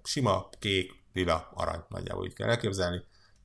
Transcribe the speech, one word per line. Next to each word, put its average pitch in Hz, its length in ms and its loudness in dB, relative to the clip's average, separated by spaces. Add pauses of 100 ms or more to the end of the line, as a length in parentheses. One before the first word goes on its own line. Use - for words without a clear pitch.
sima, 101 440 2 (100)
kék, 98 440 0 (100)
lila, 85 420 2
arany, - 340 -2
nagyjából - 380 -6
így - 80 -8
kell 110 140 -2
elképzelni. 95 540 0 (420)